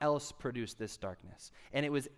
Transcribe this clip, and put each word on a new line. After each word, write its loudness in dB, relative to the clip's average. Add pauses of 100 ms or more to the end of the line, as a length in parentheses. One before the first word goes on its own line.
else, 4
produced -4
this -4
darkness. -8 (220)
And 4
it 0
was 4 (120)